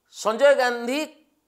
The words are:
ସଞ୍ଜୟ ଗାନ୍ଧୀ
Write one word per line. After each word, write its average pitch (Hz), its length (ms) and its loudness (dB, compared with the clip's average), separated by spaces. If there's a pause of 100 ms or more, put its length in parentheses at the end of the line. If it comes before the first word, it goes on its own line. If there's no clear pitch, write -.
(100)
ସଞ୍ଜୟ 233 440 2
ଗାନ୍ଧୀ 247 460 -2 (480)